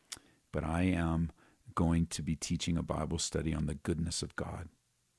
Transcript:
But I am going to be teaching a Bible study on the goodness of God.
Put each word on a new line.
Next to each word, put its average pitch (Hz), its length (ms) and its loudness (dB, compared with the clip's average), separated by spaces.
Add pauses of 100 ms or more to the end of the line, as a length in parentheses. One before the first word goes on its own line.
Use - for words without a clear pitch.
(520)
But 76 120 -2
I 82 200 2
am 82 480 2 (420)
going 82 340 4
to - 140 -6
be 78 160 0
teaching 85 400 0
a 80 60 0
Bible 78 360 -2
study 80 340 0
on 78 120 0
the 78 100 -2
goodness 82 480 -2
of - 140 -8
God. - 320 -6 (500)